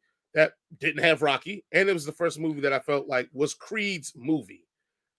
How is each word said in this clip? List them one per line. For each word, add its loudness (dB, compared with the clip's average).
that 4
didn't 0
have 6
Rocky, 0
and 4
it 4
was -2
the -6
first -2
movie -4
that 2
I 0
felt -2
like -2
was 0
Creed's -6
movie. -4